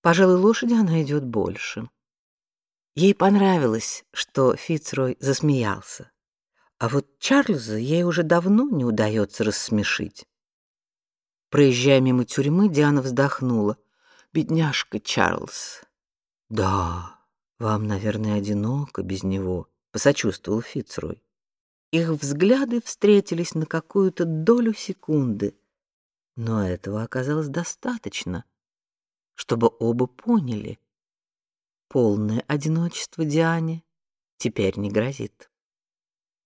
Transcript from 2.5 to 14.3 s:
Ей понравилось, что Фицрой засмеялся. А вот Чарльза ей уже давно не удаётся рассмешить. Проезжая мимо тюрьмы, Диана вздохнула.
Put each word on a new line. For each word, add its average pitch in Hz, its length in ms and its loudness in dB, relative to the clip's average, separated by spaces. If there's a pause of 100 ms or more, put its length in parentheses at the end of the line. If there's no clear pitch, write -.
Ей 190 200 6
понравилось, 180 1000 2
что - 440 0
Фицрой 135 640 -4
засмеялся. 131 920 -2 (680)
А 117 100 0
вот 139 300 -4
Чарльза 156 580 0
ей 147 260 0
уже 175 200 0
давно 185 460 4
не 156 160 0
удаётся 107 600 0
рассмешить. - 840 -4 (1200)
Проезжая 135 500 6
мимо 127 240 4
тюрьмы, 160 440 2
Диана 147 320 2
вздохнула. 127 760 0 (560)